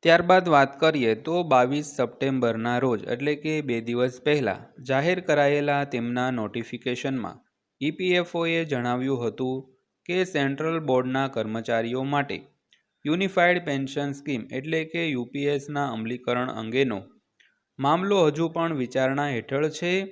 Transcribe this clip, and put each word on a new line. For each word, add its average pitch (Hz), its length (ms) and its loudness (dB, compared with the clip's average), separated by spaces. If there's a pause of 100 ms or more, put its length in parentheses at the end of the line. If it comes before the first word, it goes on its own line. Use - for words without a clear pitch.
ત્યારબાદ 175 460 6
વાત 139 320 4
કરીએ 139 360 4
તો 170 280 -2
બાવીસ 139 420 4
સપ્ટેમ્બરના 123 920 -2
રોજ, 123 260 0
એટલે 139 320 -4
કે 156 260 -4
બે 120 200 -2
દિવસ 120 400 -2
પહેલા 139 440 0 (220)
જાહેર 151 320 0
કરાયેલા 143 640 2
તેમના 127 480 -2
નોટિફિકેશનમાં 117 1080 -6 (400)
ઈ 147 100 0
પી 185 200 -2
એફ 175 240 0
ઓ 170 100 0
એ 165 200 0
જણાવ્યું 127 640 -2
હતું 131 520 -6 (260)
કે 180 180 0
સેન્ટ્રલ 156 560 -2
બોર્ડના 131 480 0
કર્મચારીઓ 117 760 -2
માટે 139 440 -2 (580)
યુનિફાઇડ 175 600 2
પેન્શન 143 460 -4
સ્કીમ 135 400 -6
એટલે 156 340 -4
કે 165 220 -4
યુ 127 180 -2
પી 143 180 -6
એસના 143 480 -2
અમલીકરણ 120 600 -2
અંગેનો 113 520 -2 (760)
મામલો 175 460 4
હજુ 156 240 2
પણ 165 240 -2
વિચારણા 131 560 0
હેઠળ 135 380 -2
છે. 175 440 -2